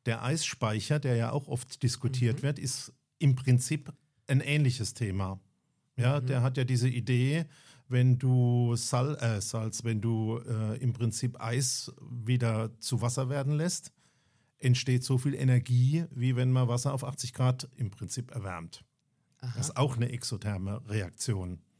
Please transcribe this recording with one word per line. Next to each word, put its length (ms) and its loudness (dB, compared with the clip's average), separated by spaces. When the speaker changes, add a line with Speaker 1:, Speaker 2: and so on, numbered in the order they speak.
Speaker 1:
der 160 -2
Eisspeicher, 760 0
der 160 0
ja 160 0
auch 160 -4
oft 360 -8
diskutiert 560 0
Speaker 2:
Mhm. 40 -6
Speaker 1:
wird, 160 -2
ist 320 -6
im 160 6
Prinzip 580 2
ein 140 4
ähnliches 540 2
Thema. 440 -2
Ja, 220 2
Speaker 2:
Mhm. 60 -2
Speaker 1:
der 160 0
hat 160 0
ja 60 2
diese 260 2
Idee, 560 2
wenn 280 6
du 580 4
Sal-, 460 0
äh, 200 0
Salz, 420 -6
wenn 180 0
du, 460 0
äh, 300 -2
im 160 0
Prinzip 460 -2
Eis 520 -2
wieder 720 0
zu 220 -2
Wasser 280 0
werden 240 -2
lässt, 380 -4
entsteht 460 2
so 160 2
viel 160 -2
Energie, 760 2
wie 240 0
wenn 160 2
man 160 4
Wasser 260 -2
auf 100 -4
achtzig 300 -8
Grad 420 0
im 160 -4
Prinzip 400 -8
erwärmt. 520 -10
Speaker 2:
Aha. 160 -6
Speaker 1:
Das 120 -4
ist 80 -12
auch 200 0
eine 140 0
exotherme 800 -4
Reaktion. 720 -4